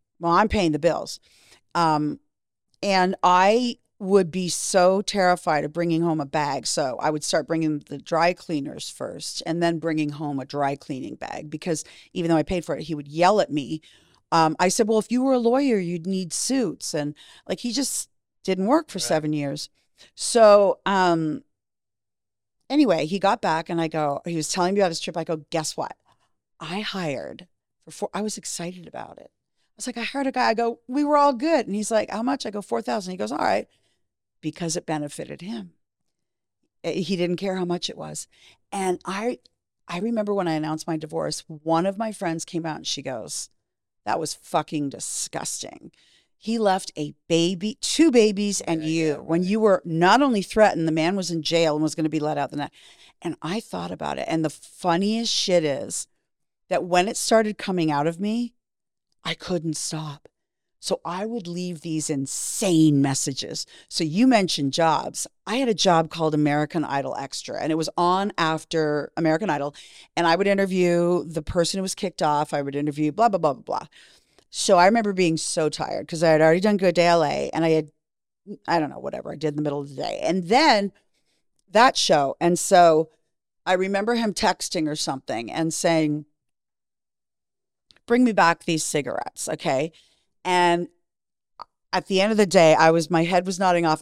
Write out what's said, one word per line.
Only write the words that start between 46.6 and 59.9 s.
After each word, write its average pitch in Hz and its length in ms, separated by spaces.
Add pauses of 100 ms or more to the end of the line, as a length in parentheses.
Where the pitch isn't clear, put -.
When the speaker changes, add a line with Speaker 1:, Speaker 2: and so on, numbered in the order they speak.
Speaker 1:
a 151 160 (140)
baby, 175 540
two 320 280
babies 208 520
and 160 200
Speaker 2:
Yeah, 156 60
Speaker 1:
you, 160 220
Speaker 2:
yeah, 139 80
Speaker 1:
when 160 240
Speaker 2:
right. 180 100
Speaker 1:
you 220 80
were 208 260
not 180 380
only 233 180
threatened, 175 460
the 160 40
man 165 240
was 175 140
in 165 140
jail 160 320
and 151 80
was 151 100
gonna 156 160
be 156 100
let 147 200
out 131 100
the 135 80
night." 143 140 (500)
And 170 220
I 180 160
thought 175 320
about 151 260
it. - 100
And 160 160
the 151 60
funniest 202 800
shit 175 320
is 131 440 (600)
that - 160
when 180 240
it 240 100
started 220 420
coming 175 320
out 143 160
of 170 120
me, 226 360 (680)
I 165 120
couldn't 165 420
stop. 156 500 (560)